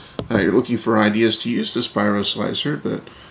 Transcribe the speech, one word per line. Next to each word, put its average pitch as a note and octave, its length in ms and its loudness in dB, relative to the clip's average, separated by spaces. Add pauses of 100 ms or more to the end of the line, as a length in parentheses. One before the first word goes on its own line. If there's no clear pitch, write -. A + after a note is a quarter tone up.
(300)
uh, A2+ 80 2
you're F#2+ 140 4
looking B2 240 2
for A2+ 220 2
ideas G#2+ 400 4
to - 120 -6
use G#3 220 -2
the B2+ 100 -2
Spiro G#2 400 0
Slicer, G#2+ 540 -4
but - 320 -6 (220)